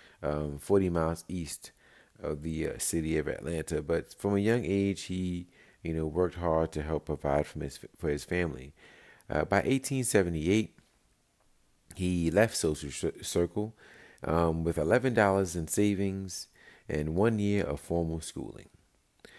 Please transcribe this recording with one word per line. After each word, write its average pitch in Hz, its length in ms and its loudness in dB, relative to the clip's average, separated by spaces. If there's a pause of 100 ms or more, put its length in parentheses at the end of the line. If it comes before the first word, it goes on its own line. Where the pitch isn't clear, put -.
(220)
um, 73 380 -4
forty 98 300 4
miles 82 380 0
east - 440 -8 (500)
of 78 200 -6
the, 78 280 -2
uh, - 80 -8
city 80 400 0
of 73 100 0
Atlanta. 78 540 -4
But 78 320 -2
from 101 240 0
a - 20 2
young 113 240 2
age, 98 400 0
he, 90 440 -4 (340)
you 82 120 -4
know, 80 120 -2
worked 82 300 0
hard 82 360 2
to 78 120 -4
help 78 240 -4
provide 73 400 0
from 76 140 -10
his, 69 180 -8 (180)
for 85 100 -6
his 73 160 -2
family. 73 500 -4 (560)
Uh, - 160 0
by - 200 2
eighteen 131 380 0
seventy-eight, 90 760 2 (1160)
he 90 340 0
left 101 260 6
Social 76 360 -2
Cir-, - 320 -6
Circle, 104 500 -2 (500)
um, 82 400 2
with 82 140 0
eleven 113 360 2
dollars 98 420 4
in 82 120 -4
savings 95 800 0 (400)
and 76 280 -2
one 107 240 4
year 101 240 2
of 73 160 -2
formal 82 400 -2
schooling. - 500 -12 (680)